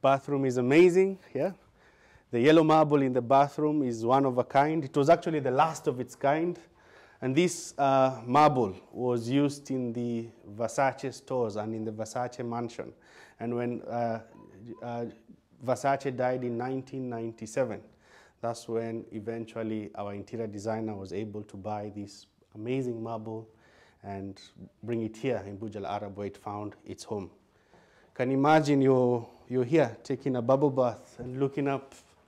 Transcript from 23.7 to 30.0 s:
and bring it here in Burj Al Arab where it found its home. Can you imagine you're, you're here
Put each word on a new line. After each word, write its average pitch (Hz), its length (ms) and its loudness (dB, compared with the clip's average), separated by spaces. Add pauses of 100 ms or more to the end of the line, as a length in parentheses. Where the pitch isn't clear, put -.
and 98 360 -10 (440)
bring 113 180 -4
it 110 160 -6
here 117 280 -4
in 101 120 -12
Burj 107 180 -10
Al 98 120 -8
Arab 101 280 -8
where 101 120 -8
it 98 100 -12
found 104 380 -10 (100)
its - 180 -14
home. 98 280 -8 (840)
Can 127 180 -2
you 135 60 0
imagine 147 440 4
you're, 123 460 4 (220)
you're 127 160 0
here 127 380 2